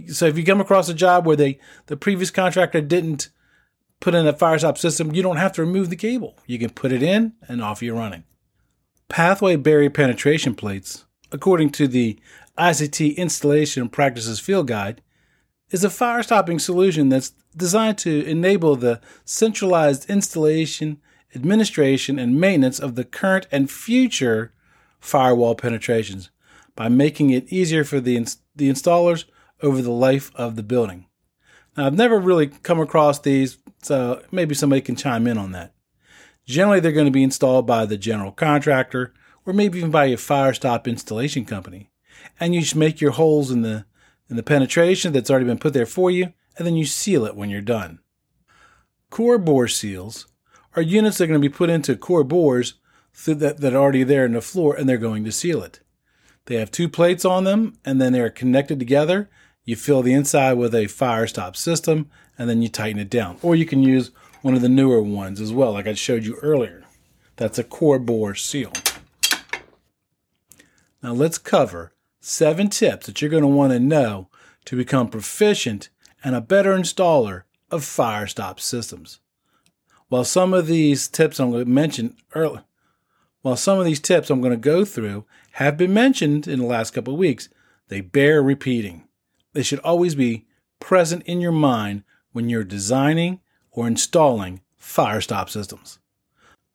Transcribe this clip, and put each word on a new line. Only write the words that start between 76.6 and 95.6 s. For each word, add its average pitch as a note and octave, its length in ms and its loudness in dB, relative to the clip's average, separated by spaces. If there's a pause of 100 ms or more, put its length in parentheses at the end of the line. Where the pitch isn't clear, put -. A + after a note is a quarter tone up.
installer D#3 680 0 (260)
of E3 120 -6
Firestop G#2 800 -6
systems. F2+ 600 -10 (880)
While B2 160 0
some F#3 280 2
of F3+ 140 2
these D3+ 420 2
tips D#3 300 0
I'm B2 140 0
gonna A#2+ 120 -2
mention B2+ 520 0 (180)
early, D3 260 -4 (800)
while B2+ 160 -2
some G3 220 2
of F#3 80 0
these D#3 140 -2
tips E3 280 2
I'm C3 140 0
gonna B2 160 0
go D3+ 260 2
through G#2+ 400 -8 (280)
have D3 260 -2
been F#3 160 2
mentioned E3 520 2
in D3 120 -4
the B2 80 -2
last A#2 260 -2
couple C3 220 -6
of D#3+ 60 -4
weeks, D3+ 280 -2 (400)
they G2 140 -8
bear C#3+ 400 4
repeating. B2 640 -2 (500)
They C#3+ 80 -2
should C#3 180 -4
always E3+ 340 0
be A#2+ 320 -2 (320)
present F3 440 0
in F3 180 -6
your F3 120 -2
mind A2 520 0 (280)
when A#2 180 -4
you're A2+ 140 -2
designing C3+ 760 -2 (300)
or A#2 160 -6
installing A2+ 720 0 (160)
fire - 460 -2
stop G2 260 -6
systems. - 500 -14 (760)